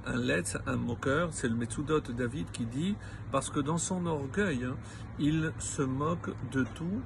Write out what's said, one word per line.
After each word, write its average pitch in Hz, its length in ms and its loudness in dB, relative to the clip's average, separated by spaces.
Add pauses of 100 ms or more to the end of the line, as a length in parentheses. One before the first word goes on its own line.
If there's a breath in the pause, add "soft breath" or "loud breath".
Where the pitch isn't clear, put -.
un 123 100 -2
letz, 135 480 2
un 131 120 0
moqueur ? 135 560 2
C'est - 160 0
le 113 80 2
Metsudot 147 440 2
David 127 520 -2
qui 120 140 -2
dit, 156 280 0 (380 loud breath)
parce 135 180 2
que 151 80 0
dans 156 200 2
son 180 280 0
orgueil, 147 560 0
hein, 123 140 -2 (420 loud breath)
il 156 400 4
se - 240 -2
moque 147 480 0 (220)
de 131 120 4 (120)
tout 196 300 -2